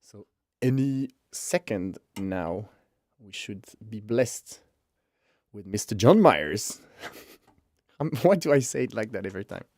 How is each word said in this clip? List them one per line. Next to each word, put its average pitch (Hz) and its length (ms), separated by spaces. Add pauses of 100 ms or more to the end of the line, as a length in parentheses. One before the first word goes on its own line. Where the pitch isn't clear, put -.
So - 260 (340)
any 135 480 (220)
second 98 640 (200)
now, 95 520 (500)
we 104 120
should 95 340 (240)
be 110 120
blessed 117 580 (960)
with 101 120
Mister 104 300
John 123 260
Myers. 82 580 (220)
<laughs> - 180 (760)
Um, 147 140 (120)
why 185 120
do 160 160
I 143 80
say 131 240
it 127 100
like 110 200
that 98 120
every 98 200
time? 92 180 (140)